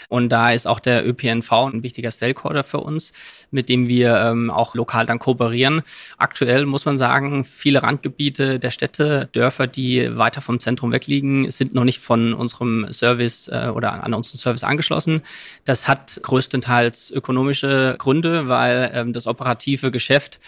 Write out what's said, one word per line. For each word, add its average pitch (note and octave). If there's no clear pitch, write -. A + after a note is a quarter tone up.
Und A#2+
da A#2
ist A#2
auch A2+
der B2
Ö B2
P B2+
N A#2
V A#2+
ein A#2
wichtiger A#2
Stakeholder C#3
für -
uns, -
mit C3
dem B2
wir, B2
ähm, A#2
auch G#2
lokal A2+
dann A#2
kooperieren. B2+
Aktuell C3
muss C3+
man C#3+
sagen, C3+
viele -
Randgebiete C3+
der A#2+
Städte, C#3
Dörfer, B2+
die B2
weiter A#2
vom A#2+
Zentrum A#2+
weg B2+
liegen, C#3
sind -
noch B2
nicht B2+
von A#2
unserem A2+
Service, A#2+
äh, A#2
oder A2
an A2+
unseren A2+
Service A#2+
angeschlossen. D#3
Das C3+
hat -
größtenteils B2
ökonomische C3
Gründe, D#3+
weil, B2
ähm, A#2+
das A#2
operative B2+
Geschäft B2+